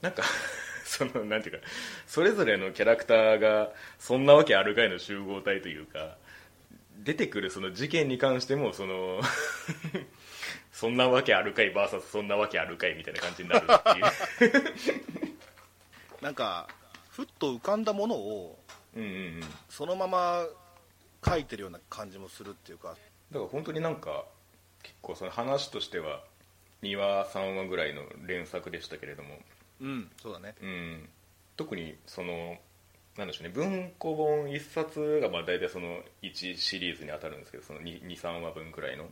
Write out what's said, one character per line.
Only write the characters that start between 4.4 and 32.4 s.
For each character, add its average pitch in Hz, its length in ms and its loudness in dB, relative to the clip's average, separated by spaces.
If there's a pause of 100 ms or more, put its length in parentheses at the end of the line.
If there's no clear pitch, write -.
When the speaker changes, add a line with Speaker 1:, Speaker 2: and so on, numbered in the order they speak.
Speaker 1:
け 107 120 6
あ 98 60 8
る 104 120 2
か 117 100 6
い 107 40 4
の 90 100 -2
集 101 220 -6
合 98 220 -6
体 98 180 2
と 92 80 -8
い 76 100 -8
う 78 80 -12
か、 78 300 -10 (840)
出 107 160 -4
て 110 120 0
く 104 140 -4
る 95 100 -2
そ 95 100 -8
の 92 120 -4
事 123 160 -6
件 151 200 2
に 127 100 -2
関 131 220 2
し 123 60 -4
て 131 100 0
も、 120 160 0
そ 98 140 -6
の、 92 340 -2 (720)
<laughs> - 800 -12
そ - 160 -2
ん 120 80 0
な 127 120 6
わ 127 140 6
け 120 120 6
あ 92 80 6
る 101 100 -2
か 117 100 4
い 98 80 4
バ 98 180 2
ー - 20 -2
サ 95 100 -4
ス - 100 -16
そ 104 120 -2
ん 101 60 -6
な 101 80 2
わ 104 120 4
け 87 100 -2
あ 80 60 0
る 85 140 -8
か 92 100 0
い 78 60 -2
み 82 100 -12
た 80 60 -10
い 80 40 -12
な - 60 -4
感 87 160 -4
じ 92 60 -10
に 87 80 -6
な 202 100 8
る - 100 -6
っ 214 120 10
て 202 640 4
い - 20 8
う。 - 880 0
<laughs> - 840 -20
Speaker 2:
な 143 100 -6
ん 135 40 -12
か、 101 340 -4 (420)
ふ - 120 -10
っ 285 40 -6 (120)
と 139 160 0
浮 117 60 -10
か 202 160 2
ん 220 80 -2
だ 214 80 2
も 202 140 0
の 233 100 0
を、 101 420 -6 (380)
Speaker 1:
う 113 40 -8
ん - 20 -6
う 107 40 -6
ん - 20 -6
う 95 40 -8 (280)
ん。 - 20 -10 (260)
Speaker 2:
そ - 180 -10
の 180 100 -2
ま 185 100 -2
ま 175 400 0 (800)
書 180 120 4
い 147 80 -2
て 117 120 -10
る 101 60 -10
よ 95 60 -10
う - 20 -12
な 85 180 -16
感 104 220 -12
じ 95 80 -18
も 95 100 -16
す - 160 -18
る 101 60 -10
っ 98 40 -14
て - 180 -20
い - 20 -16
う 85 40 -20
か。 90 100 -12
Speaker 1:
だ 82 60 -10
か - 40 -20 (340)
ら 139 140 -6
本 147 180 -6
当 160 80 -8
に 156 80 -4
な 165 80 -2
ん 160 80 -4
か、 - 280 -8 (580)
結 - 200 -20
構 87 120 -10
そ 95 100 -10
の 92 60 -8
話 131 380 -2
と 110 120 -8
し - 80 -6
て 90 100 -6
は、 76 240 -6 (600)
二 101 140 -6
話、 98 300 0
三 95 300 -4
話 95 100 -4
ぐ 90 100 -4
ら 80 100 0
い 71 80 -4
の 71 80 -10 (240)
連 90 200 -6
作 87 240 -10
で 82 100 -10
し - 80 -14
た 78 100 -12
け - 80 -14
れ 76 80 -12
ど 73 80 -16
も。 73 160 -16 (420)
Speaker 2:
う 135 60 -10
ん、 123 240 -8 (100)
そ 113 100 -14
う - 20 -10
だ 87 80 -14
ね。 101 200 -16
Speaker 1:
う 95 60 -12
ん。 82 420 -10 (480)
特 156 200 -8
に、 80 200 -10 (100)
そ - 160 -12
の、 87 360 -8 (580)